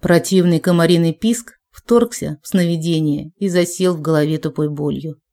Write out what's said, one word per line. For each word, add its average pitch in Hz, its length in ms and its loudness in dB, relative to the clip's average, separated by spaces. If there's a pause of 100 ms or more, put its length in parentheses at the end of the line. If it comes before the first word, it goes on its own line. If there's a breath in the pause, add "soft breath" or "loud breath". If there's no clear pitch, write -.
Противный 175 580 2
комариный 170 560 2
писк - 400 -4 (160)
вторгся 233 720 -2
в - 60 -18
сновидение 160 880 0
и 202 120 -4
засел 180 460 0
в 156 60 -8
голове 156 380 0
тупой 151 300 -4
болью. 147 520 -6 (120)